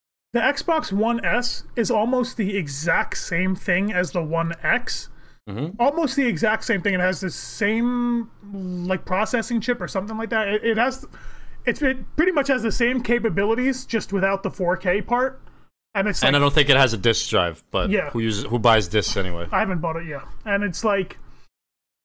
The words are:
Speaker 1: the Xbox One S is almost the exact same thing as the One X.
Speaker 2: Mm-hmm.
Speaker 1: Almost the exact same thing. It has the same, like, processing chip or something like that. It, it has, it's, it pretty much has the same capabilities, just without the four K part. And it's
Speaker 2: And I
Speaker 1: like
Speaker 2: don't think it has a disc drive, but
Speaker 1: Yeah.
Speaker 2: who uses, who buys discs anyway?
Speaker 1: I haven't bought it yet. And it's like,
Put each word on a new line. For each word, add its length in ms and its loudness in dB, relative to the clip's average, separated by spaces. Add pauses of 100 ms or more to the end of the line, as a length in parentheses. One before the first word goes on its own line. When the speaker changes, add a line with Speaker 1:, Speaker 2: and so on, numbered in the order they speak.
(320)
Speaker 1:
the 80 0
Xbox 540 0
One 320 0
S 380 0 (120)
is 160 0
almost 460 0
the 180 -2
exact 600 -2
same 380 -2
thing 360 -2
as 200 0
the 100 -2
One 320 -2 (100)
X. 460 -2 (400)
Speaker 2:
Mm-hmm. 320 -4
Speaker 1:
Almost 340 0
the 120 2
exact 360 0
same 180 -2
thing. 120 0
It 80 0
has 180 0
the 100 -4
same, 1000 -2 (560)
like, 180 -2
processing 540 0
chip 220 -2
or 80 -6
something 280 -4
like 120 -4
that. 180 0
It, 160 -2
it 140 2
has, 280 0 (600)
it's, 160 0
it 160 2 (180)
pretty 160 4
much 180 2
has 140 2
the 80 2
same 300 2
capabilities, 840 0
just 280 -2
without 300 0
the 80 -2
four 260 0
K 240 0
part. 400 0 (540)
And 140 0
it's 140 0
Speaker 2:
And 120 4
I 40 6
Speaker 1:
like 80 4
Speaker 2:
don't 60 2
think 160 6
it 80 8
has 160 6
a 40 -2
disc 320 2
drive, 420 2
but 180 2
Speaker 1:
Yeah. 200 0
Speaker 2:
who 100 -2
uses, 240 0
who 160 0
buys 300 6
discs 260 0
anyway? 360 2
Speaker 1:
I 100 0
haven't 180 0
bought 160 -4
it 120 -6
yet. 160 -8 (220)
And 180 0
it's 200 -4
like, 340 0 (880)